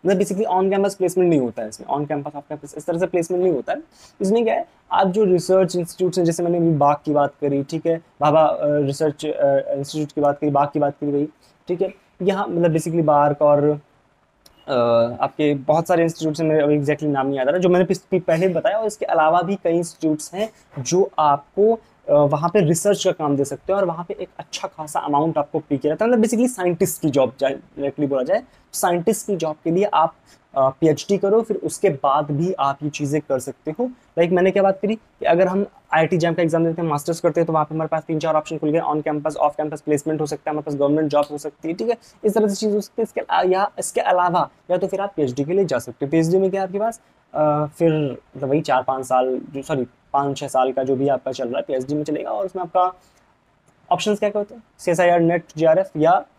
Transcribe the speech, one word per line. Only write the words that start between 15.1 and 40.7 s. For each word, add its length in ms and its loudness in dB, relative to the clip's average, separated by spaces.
आपके 320 0
बहुत 340 0
सारे 160 2
institutes 380 -2
हैं, 60 0
मेरे 160 2
अभी 160 2
exactly 240 -2
नाम 240 0
नहीं 100 -2
याद 100 0
आ 40 2
रहा, 80 0
जो 100 2
मैंने 160 4
पिछ-, 380 -2
पहले 240 0
बताया, 300 0
और 100 -2
इसके 180 -6
अलावा 360 2
भी 140 -2
कई 220 0
institutes 560 -4
हैं 160 -4
जो 360 2
आपको, 600 2
अ, 40 4
वहाँ 360 2
पे 100 2
रिसर्च 460 2
का 60 4
काम 240 0
दे 100 0
सकते 280 -6
हैं 60 0
और 60 0
वहाँ 200 -6
पे 140 -10
एक 100 -10
अच्छा 280 -12
खासा 320 -8
amount 380 0
आपको 220 -4
पे 180 -4
किया 140 -2
जाता 140 -2
है, 60 2
मतलब 120 4
basically 260 0
scientist 520 -2
की 80 0
job 320 2
डायरेक्टली 680 -4
बोला 160 0
जाए, 200 0
साइंटिस्ट 540 -2
की 80 -2
जॉब 280 -4
के 80 -2
लिए 120 2
आप, 300 2
अ, 120 4
पीएचडी 480 2
करो, 240 2
फिर 160 -4
उसके 320 -2
बाद 420 0
भी 220 0
आप 300 -2
ये 60 -4
चीज़ें 320 -4
कर 180 -2
सकते 320 -10
हो। 160 -4
लाइक 440 -2
मैंने 200 4
क्या 120 2
बात 180 2
करी 140 -2
कि 300 -16
अगर 220 4
हम 180 0
आईआईटी 240 2
jam 160 0
का 100 0
exam 220 2
देते 160 -2
हैं, 80 -2
masters 300 -2
करते 220 0
हैं, 40 2
तो 80 -4
वहाँ 120 2
पे 100 -10
हमारे 120 -2
पास 160 -4
तीन 160 -4
चार 160 0
option 220 -2
खुल 140 -2
गए, 80 2
on 240 -2
campus, 320 -4
off 240 0
campus 220 -6
placement 400 -2
हो 40 0
सकता 240 -6
है, 40 -4
हमारे 180 -6